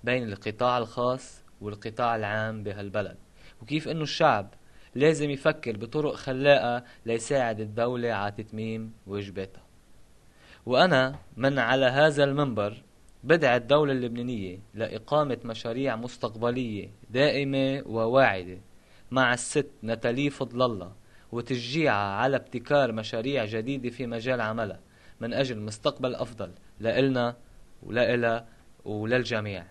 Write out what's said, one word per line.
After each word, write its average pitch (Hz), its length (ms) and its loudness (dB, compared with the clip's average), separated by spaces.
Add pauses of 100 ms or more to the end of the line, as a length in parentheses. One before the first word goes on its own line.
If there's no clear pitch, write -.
بين 123 200 0
القطاع 110 540 0
الخاص 123 640 -2 (180)
والقطاع 107 540 -2
العام 107 480 -2
بهالبلد، 101 540 -4 (440)
وكيف 151 260 -4
انه 160 140 -4
الشعب 135 520 2 (420)
لازم 147 340 4
يفكر 123 480 0
بطرق 139 360 -2
خلاقة 131 720 4 (220)
ليساعد 117 540 0
الدولة 117 500 -2
على 104 220 -2
تتميم 110 640 -8 (140)
واجباتها. 98 560 -8 (1000)
وأنا 131 500 4 (220)
من 135 220 2
على 127 260 4
هذا 143 380 4
المنبر 123 600 0 (400)
بدعي 135 340 4
الدولة 139 340 4
اللبنانية 120 680 -4 (140)
لإقامة 117 720 0
مشاريع 120 500 -4
مستقبلية 113 920 -4 (200)
دائمة 135 760 2
وواعدة 110 720 2 (540)
مع 123 220 4
الست - 360 -2 (120)
ناتالي 120 480 -2
فضل 123 320 -4
الله، 104 320 0 (380)
وتشجيعها 120 840 0
على 131 200 2
ابتكار 127 560 0
مشاريع 113 540 -4
جديدة 120 440 -4
في 120 180 -8
مجال 117 340 -2
عملها 107 380 -4 (420)
من 117 120 -6
أجل 123 260 -2
مستقبل 123 560 -4
أفضل 107 360 -8 (280)
لإلنا 123 580 2 (460)
ولإلها 117 640 2 (380)
وللجميع. 107 840 -2